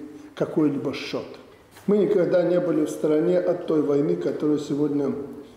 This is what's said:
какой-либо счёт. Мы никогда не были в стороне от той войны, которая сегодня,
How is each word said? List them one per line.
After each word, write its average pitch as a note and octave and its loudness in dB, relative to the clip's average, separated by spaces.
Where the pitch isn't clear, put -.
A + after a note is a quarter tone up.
какой-либо C#3 0
счёт. - -8
Мы G#3 4
никогда F3+ 4
не F3 2
были D#3 0
в D3 -2
стороне D#3+ 2
от - -2
той D#3 2
войны, C#3+ 2
которая D3+ 0
сегодня, C#3+ -2